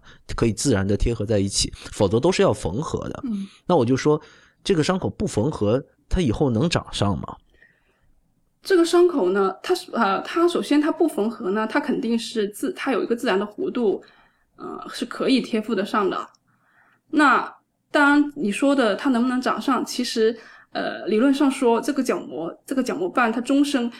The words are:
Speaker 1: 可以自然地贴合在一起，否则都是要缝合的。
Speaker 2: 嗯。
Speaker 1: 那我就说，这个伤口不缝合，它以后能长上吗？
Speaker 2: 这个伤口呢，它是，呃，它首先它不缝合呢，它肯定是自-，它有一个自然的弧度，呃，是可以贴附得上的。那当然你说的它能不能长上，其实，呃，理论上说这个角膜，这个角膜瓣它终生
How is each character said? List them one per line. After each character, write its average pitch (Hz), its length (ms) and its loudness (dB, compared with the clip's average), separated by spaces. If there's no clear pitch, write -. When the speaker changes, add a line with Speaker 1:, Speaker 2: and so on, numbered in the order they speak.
Speaker 1:
可 117 100 0
以 113 80 2
自 127 200 0
然 95 120 2
地 101 120 0
贴 120 160 0
合 107 120 -4
在 107 140 2
一 98 80 0
起， - 240 -4
否 104 160 2
则 107 120 2
都 165 120 2
是 196 100 0
要 156 120 4
缝 95 280 -4
合 - 280 -6
的。 - 160 -12
Speaker 2:
嗯。 202 220 -6
Speaker 1:
那 185 100 2
我 131 100 4
就 127 120 2
说， 151 240 2
这 196 120 2
个 156 80 2
伤 185 160 0
口 - 100 -4
不 - 160 -4
缝 135 260 -2
合， 113 320 0
它 - 140 0
以 151 100 2
后 147 180 0
能 123 200 0
长 - 220 -2
上 101 260 -2
吗？ - 200 -10
Speaker 2:
这 392 160 2
个 339 80 6
伤 349 240 6
口 302 220 2
呢， 392 300 2
它 359 140 0
是， - 160 -12
呃， 196 300 0
它 339 260 0
首 339 140 0
先 285 180 2
它 294 100 0
不 320 160 0
缝 226 240 -2
合 226 220 -6
呢， 220 160 -2
它 285 140 -2
肯 247 180 -2
定 226 180 -2
是 220 300 -4
自-， 208 260 -6
它 - 200 -4
有 196 100 0
一 - 20 -4
个 - 80 -2
自 240 140 -4
然 190 100 2
的 208 80 -2
弧 - 240 -8
度， 233 320 -2
呃， - 380 -14
是 - 100 -6
可 - 240 -4
以 254 140 2
贴 214 200 -4
附 233 140 -4
得 190 80 -2
上 202 260 0
的。 - 200 -6
那 269 440 2
当 285 180 4
然 294 280 4
你 208 120 -2
说 277 240 2
的 226 220 2
它 277 140 -2
能 233 120 2
不 254 60 2
能 254 140 -2
长 220 200 -2
上， 269 240 0
其 - 160 -8
实， 226 380 0
呃， 113 360 -6
理 214 120 2
论 269 140 4
上 277 180 2
说 233 300 2
这 294 100 -4
个 277 100 -2
角 240 200 -2
膜， - 440 -10
这 - 80 -6
个 262 80 0
角 - 140 -2
膜 175 140 -4
瓣 240 200 2
它 240 120 -2
终 277 240 2
生 240 340 -2